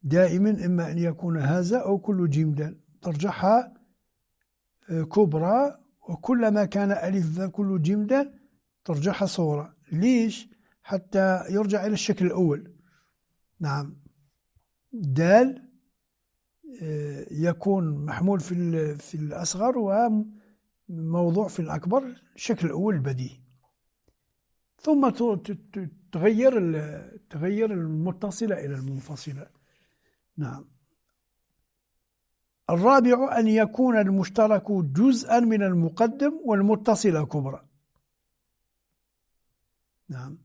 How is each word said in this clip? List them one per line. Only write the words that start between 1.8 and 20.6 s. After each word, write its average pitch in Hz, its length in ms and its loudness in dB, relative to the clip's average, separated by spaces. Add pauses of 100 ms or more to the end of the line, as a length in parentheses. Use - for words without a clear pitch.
كل 185 320 0
جيم 151 240 0
دال، 151 260 -6 (220)
ترجعها، 190 720 0 (1160)
آه، 165 120 -2
كبرى، 196 760 2 (300)
وكلما 214 560 0
كان 202 280 -2
ألف 190 340 -2
ذا 175 200 -4
كل 190 360 -2
جيم 208 240 0
دال 277 340 0 (440)
ترجعها 175 420 -2
صغرى. 151 480 -4 (180)
ليش؟ 226 560 0 (340)
حتى 190 680 0
يرجع 202 360 0
إلى 214 60 0
الشكل 190 340 0
الأول. 165 460 0 (880)
نعم، 143 360 -6 (960)
دال، 196 760 2 (1120)
آه، 147 480 -8
يكون 165 760 0
محمول 185 360 0
في 180 140 -6
ال-، 160 440 -2
في - 160 -18
الأصغر 170 640 -2
وموضوع 196 1700 -2